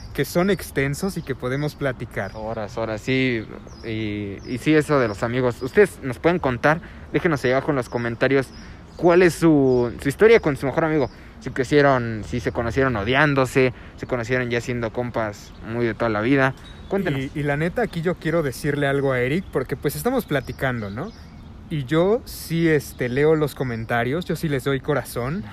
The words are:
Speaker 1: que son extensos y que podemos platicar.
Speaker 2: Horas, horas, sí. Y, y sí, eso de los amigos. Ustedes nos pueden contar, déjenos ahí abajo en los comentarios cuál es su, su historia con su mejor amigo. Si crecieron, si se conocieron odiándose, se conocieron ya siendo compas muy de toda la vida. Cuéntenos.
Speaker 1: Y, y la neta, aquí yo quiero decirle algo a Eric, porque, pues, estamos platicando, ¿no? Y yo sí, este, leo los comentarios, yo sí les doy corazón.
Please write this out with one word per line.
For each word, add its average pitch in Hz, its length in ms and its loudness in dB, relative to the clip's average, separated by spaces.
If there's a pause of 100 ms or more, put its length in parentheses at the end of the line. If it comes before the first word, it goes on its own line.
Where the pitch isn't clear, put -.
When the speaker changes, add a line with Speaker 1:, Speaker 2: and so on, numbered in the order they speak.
(140)
Speaker 1:
que 160 100 -2
son 180 260 0
extensos 143 680 -2
y 160 40 -6
que 135 140 -4
podemos 139 400 -4
platicar. 120 580 -6
Speaker 2:
Horas, 110 440 -8
horas, 113 240 -4
sí. 131 440 0 (380)
Y, 104 540 -6 (100)
y 123 120 -6
sí, 151 140 2
eso 147 260 4
de 117 100 2
los 101 120 -8
amigos. 123 400 0
Ustedes - 400 2
nos 131 160 -6
pueden 175 220 2
contar, 147 400 2 (320)
déjenos 151 320 0
ahí 123 80 2
abajo 135 200 2
en 143 40 0
los 127 140 -2
comentarios 127 580 0 (480)
cuál 175 260 6
es 170 120 6
su, 131 580 4 (100)
su 139 80 -2
historia 220 300 8
con 147 180 0
su - 80 -4
mejor 160 200 0
amigo. 156 240 2 (300)
Si 127 120 -10
crecieron, 127 760 4
si 123 140 -4
se 123 100 -2
conocieron 120 460 0
odiándose, 131 760 2 (220)
se - 120 -14
conocieron 123 420 -2
ya 120 100 0
siendo 117 320 -4
compas 117 600 -6 (120)
muy 117 200 -2
de 110 80 0
toda 117 160 -2
la 104 100 0
vida. 131 340 2 (360)
Cuéntenos. 170 320 -2 (120)
Speaker 1:
Y, 151 60 -6
y 143 40 -2
la 143 120 0
neta, 165 260 -2
aquí 170 200 -2
yo 165 140 0
quiero 170 280 -2
decirle 143 440 -2
algo 139 260 2
a 123 80 0
Eric, 151 320 0
porque, 131 240 -2
pues, 147 180 -2
estamos 233 300 -2
platicando, 123 640 -4
¿no? 143 240 -8 (560)
Y 143 160 -4
yo 175 400 4
sí, 165 420 -2
este, 143 400 0
leo 147 280 4
los 151 200 0
comentarios, 120 720 -2
yo 165 100 -4
sí 160 140 -2
les 135 160 -2
doy 139 160 0
corazón. 135 720 -4